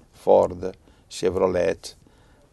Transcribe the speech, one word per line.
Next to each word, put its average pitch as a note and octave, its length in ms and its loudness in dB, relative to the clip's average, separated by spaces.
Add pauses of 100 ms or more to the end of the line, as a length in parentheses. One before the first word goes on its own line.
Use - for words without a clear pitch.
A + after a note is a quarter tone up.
(100)
Ford, F#2 600 0 (340)
Chevrolet, F2+ 880 -4 (560)